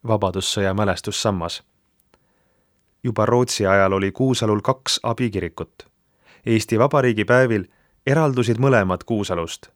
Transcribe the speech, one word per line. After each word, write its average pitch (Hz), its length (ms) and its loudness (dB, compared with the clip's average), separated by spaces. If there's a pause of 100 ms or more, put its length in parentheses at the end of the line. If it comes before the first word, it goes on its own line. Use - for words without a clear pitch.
Vabadussõja 98 640 -2
mälestussammas. 98 880 -4 (1400)
Juba 110 220 0
Rootsi 120 420 0
ajal 98 260 4
oli 98 180 0
Kuusalul 117 480 0
kaks - 440 -4
abikirikut. 101 840 -6 (580)
Eesti 110 340 0
Vabariigi 123 460 2
päevil 120 400 2 (420)
eraldusid 127 500 0
mõlemad 110 480 2
Kuusalust. 95 720 -6